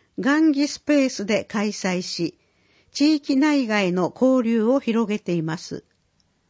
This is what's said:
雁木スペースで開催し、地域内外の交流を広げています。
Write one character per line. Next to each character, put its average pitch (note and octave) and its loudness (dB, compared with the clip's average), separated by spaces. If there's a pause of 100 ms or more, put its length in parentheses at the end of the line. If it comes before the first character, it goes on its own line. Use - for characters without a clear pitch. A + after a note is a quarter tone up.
(180)
雁 D4 2
木 C#4+ 0
ス - -12
ペ C#4+ 2
ー - -2
ス G#3 -8
で G3+ -2
開 G#3 -4
催 F#3 -4
し、 - -8 (540)
地 D4+ 2
域 C#4+ -2
内 C#4+ 2
外 G3+ 0
の F3+ 0
交 B3+ 2
流 A3+ 0
を C4 2
広 A3+ -2
げ G#3 -4
て F3 -6
い E3+ -2
ま D#3+ -6
す。 - -12 (640)